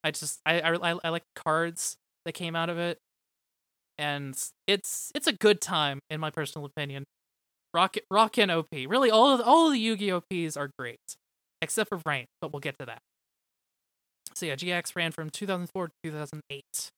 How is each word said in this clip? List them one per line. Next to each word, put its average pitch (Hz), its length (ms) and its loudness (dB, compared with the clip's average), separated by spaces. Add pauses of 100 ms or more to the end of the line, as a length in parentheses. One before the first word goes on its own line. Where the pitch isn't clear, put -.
I 156 100 0
just, - 340 -8
I, 170 140 6
I, 170 320 0
I, 180 120 -4
I 165 60 -2
like 165 140 -4 (120)
cards 165 600 -2 (280)
that 165 80 -6
came 165 240 -6
out 165 140 -2
of 170 80 -4
it. 175 200 -4 (1000)
And 143 360 -4 (320)
it's, - 480 -2
it's 285 120 -2
a 294 60 4
good 202 280 4
time, 147 480 -2
in 156 120 -4
my 156 100 -2
personal 151 340 -6
opinion. 139 400 -8 (720)
Rock, 180 220 2 (140)
Rock 214 280 4
and 202 120 6
O 165 220 2
P. 131 140 -6
Really, 240 240 4
all 226 180 8
of, 247 140 6
all 320 240 8
of 294 80 4
the 247 40 0
Yu-Gi-Oh! 208 520 0
Ps 170 260 -4
are 143 220 -6
great. 120 200 -10 (600)
Except 214 300 -2
for 180 160 -4
Rain, 139 180 -2 (160)
but - 120 -8
we'll 139 80 -8
get 139 180 -6
to 131 80 -10
that. 113 140 -14 (1300)
So 175 120 -6
yeah, 139 100 -4
G 175 160 -4
X 175 240 -4
ran 165 160 -2
from 156 160 -8
two - 180 -10
thousand 180 260 -4
four 175 160 -6
to - 40 -14 (100)
two 160 100 -8
thousand 151 360 -10
eight. - 500 -10